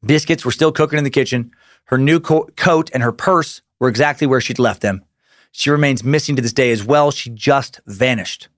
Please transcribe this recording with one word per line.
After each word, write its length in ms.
Biscuits 380
were 80
still 220
cooking 240
in 80
the 40
kitchen. 420
Her 120
new 220
co-, 360
coat 380
and 100
her 80
purse 500
were 100
exactly 360
where 160
she'd 160
left 240
them. 220
She 180
remains 340
missing 340
to 40
this 120
day 180
as 120
well. 280
She 180
just 560
vanished. 640